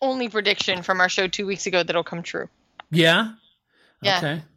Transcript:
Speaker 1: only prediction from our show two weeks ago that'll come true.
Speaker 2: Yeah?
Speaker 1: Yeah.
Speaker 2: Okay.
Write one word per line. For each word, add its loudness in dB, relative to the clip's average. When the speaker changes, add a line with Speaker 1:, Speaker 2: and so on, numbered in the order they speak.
Speaker 1:
only -2
prediction 0
from 0
our 4
show 0
two -6
weeks -4
ago 2
that'll 0
come -8
true. -8
Speaker 2:
Yeah? 4
Speaker 1:
Yeah. 2
Speaker 2:
Okay. -4